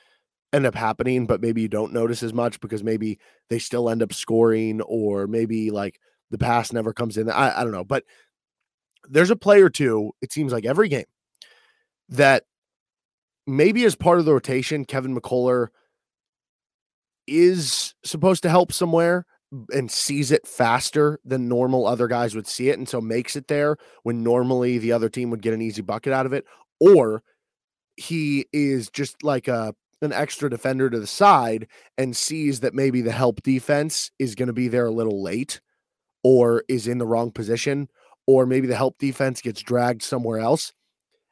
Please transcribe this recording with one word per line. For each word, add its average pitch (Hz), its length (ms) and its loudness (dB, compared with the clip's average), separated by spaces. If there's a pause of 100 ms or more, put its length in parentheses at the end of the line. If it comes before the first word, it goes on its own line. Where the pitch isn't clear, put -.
(540)
end 143 100 2
up 123 100 0
happening, 120 520 -2
but 104 160 0
maybe 117 180 -2
you 110 80 -2
don't 107 240 -4
notice 117 300 -2
as 113 100 -6
much 117 280 -4
because 107 220 -10
maybe 110 360 -4 (320)
they 117 80 -4
still 117 320 -2
end 113 120 -2
up 107 120 -4
scoring 110 680 2
or 104 460 -2
maybe, 110 440 -2
like, 101 300 -6 (300)
the 110 80 -8
pass 120 340 0
never 113 220 -4
comes 110 240 -6
in. 110 100 -2
I, 123 320 0
I 123 40 -2
don't 113 80 -4
know. 92 120 -8
But 131 200 -4 (1080)
there's 170 200 4
a 226 60 2
play 202 240 6
or 185 80 10
two, 110 440 0 (100)
it 127 100 -12
seems 143 220 -2
like 110 100 -4
every 160 240 2
game, 135 160 -4 (1040)
that 135 360 4 (1000)
maybe 185 380 2
as 202 100 4
part 175 240 2
of 170 60 2
the 151 80 4
rotation, 131 540 -2
Kevin 131 280 -6
McCullar 123 540 0 (1600)
is 165 680 0 (100)
supposed 170 400 0
to 180 40 0
help 175 240 4
somewhere 170 540 2 (460)
and 131 160 -2
sees 143 440 -2
it - 160 2
faster 147 760 0
than 127 240 -4
normal 123 380 0
other 120 220 0
guys 120 260 -2
would 107 120 -8
see 127 240 -2
it, 104 80 -2
and 127 100 -10
so 123 120 -4
makes 113 360 -4
it 139 100 -10
there 147 300 0 (260)
when 117 220 -4
normally 123 540 2
the 113 120 -2
other 113 180 0
team 120 220 -6
would 110 120 -8
get 113 120 -2
an 110 80 -6
easy 110 180 -6
bucket 110 320 -6
out 131 140 0
of 127 60 -4
it, 139 120 -4 (360)
or 135 420 6 (720)
he 147 580 -4
is 139 380 -2
just, - 320 -8
like, 139 240 -2
a, 113 260 -4 (300)
an 147 100 -4
extra 143 380 -4
defender 131 400 -2
to 117 80 -4
the 104 80 -6
side 120 640 4 (280)
and 127 200 -4
sees 147 440 -4
that 123 140 -2
maybe 131 260 0
the 113 120 -2
help 123 320 0
defense 143 720 -2
is 123 160 -4
gonna 123 180 -4
be 123 140 -2
there 120 200 0
a 113 40 -2
little 110 320 -2
late 104 380 -6 (640)
or 120 420 6
is 117 220 -2
in 123 100 -2
the 120 80 -2
wrong 117 240 0
position, 120 580 -4 (380)
or 131 200 6
maybe 131 200 0
the 123 80 -2
help 131 240 -2
defense 135 420 -2
gets 113 200 -8
dragged 120 420 -2
somewhere 117 380 -4
else, 123 320 0 (580)